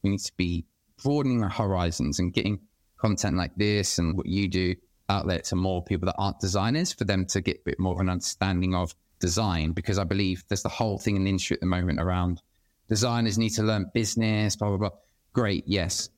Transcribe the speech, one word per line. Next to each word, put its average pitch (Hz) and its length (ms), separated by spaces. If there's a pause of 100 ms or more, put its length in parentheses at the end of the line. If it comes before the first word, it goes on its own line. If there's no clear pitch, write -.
we 98 80
need 98 100
to - 180
be 87 260 (380)
broadening 135 400
our 95 80
horizons 87 680
and 90 120
getting 104 280 (380)
content 101 380
like 90 200
this 104 420
and 85 180
what - 100
you 98 220
do 92 260 (340)
out 98 180
there 90 140
to - 160
more 90 280
people 90 220
that 92 100
aren't 98 240
designers, 107 520
for - 120
them 95 220
to 98 140
get - 180
a - 60
bit - 140
more 92 140
of - 80
an 92 80
understanding 92 680
of 90 200 (240)
design, 85 540
because 95 260
I 98 60
believe 92 440
there's 98 140
the 92 60
whole 104 300
thing 101 180
in 95 80
the 98 60
industry 95 240
at - 60
the 87 60
moment 90 340
around 90 400 (480)
designers 113 480
need 113 140
to 110 120
learn 107 300
business, 107 640
blah, 104 120
blah, 98 100
blah. 101 120 (420)
Great, 104 340
yes. 87 500